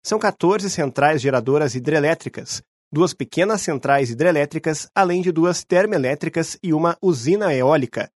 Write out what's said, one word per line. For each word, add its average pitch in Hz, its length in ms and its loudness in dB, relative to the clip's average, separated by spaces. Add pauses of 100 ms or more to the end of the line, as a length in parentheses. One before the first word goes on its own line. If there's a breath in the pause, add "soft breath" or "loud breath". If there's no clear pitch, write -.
São 220 140 -4
quatorze 196 540 0
centrais 143 500 0
geradoras 131 540 0
hidrelétricas, 147 880 -2 (280)
duas 170 220 2
pequenas 190 480 -2
centrais 139 480 0
hidrelétricas, 151 840 -2
além 185 260 2
de 175 100 0
duas 170 320 0
termoelétricas 160 1000 0
e 170 100 0
uma 165 260 0
usina 170 540 0
eólica. 131 640 2